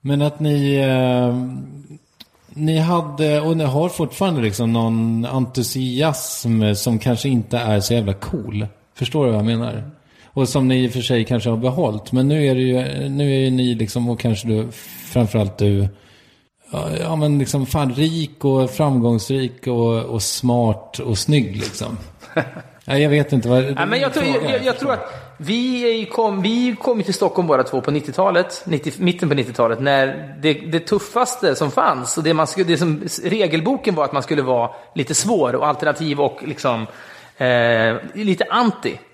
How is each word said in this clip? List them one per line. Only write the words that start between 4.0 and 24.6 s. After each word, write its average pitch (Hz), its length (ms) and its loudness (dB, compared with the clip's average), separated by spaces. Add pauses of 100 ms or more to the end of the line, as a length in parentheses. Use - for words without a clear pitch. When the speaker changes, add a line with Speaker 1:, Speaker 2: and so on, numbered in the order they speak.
Speaker 1:
liksom, 113 320 0
någon 113 520 0
entusiasm 127 1500 0
som 113 240 0
kanske 123 300 0
inte 120 280 0
är 110 220 2
så 98 140 0
jävla 104 200 0
cool. 104 540 -6 (280)
Förstår 139 300 -2
du 120 60 2
vad 107 80 2
jag 104 60 2
menar? 117 380 -2 (520)
Och 131 140 2
som 135 180 2
ni 127 160 4
i 123 40 2
och 117 40 -2
för 123 100 -4
sig 113 240 0
kanske 117 240 0
har 113 80 0
behållit. 127 540 -2
Men 127 160 2
nu 151 200 2
är 131 80 2
det 127 60 0
ju, 135 480 0
nu 139 260 0
är 135 40 2
ju 131 100 2
ni, 127 260 0
liksom, 117 340 -2
och 117 100 -2
kanske 113 280 -2
du, 110 240 0 (400)
framförallt 107 460 0
du, 101 300 2 (840)
ja, - 140 -6 (140)
ja, 165 160 -4
men, 151 240 2
liksom, 135 260 0
fan, 135 280 -2
rik 156 520 -2
och 131 240 4
framgångsrik 127 1000 0
och, 117 360 2
och 113 180 -4
smart 120 800 0
och 110 180 -2
snygg, 120 380 2
liksom. 113 420 -8 (360)
Speaker 2:
<laughs> - 100 2 (420)
Speaker 1:
Ja, 139 120 0
jag 147 120 4
vet 147 240 2
inte 120 160 2
vad, 127 140 4
Speaker 2:
Ja, 139 220 -2
men 226 140 0
jag 269 140 0
tror, 311 100 0
Speaker 1:
fråga. 269 280 0
Speaker 2:
jag, 254 140 -2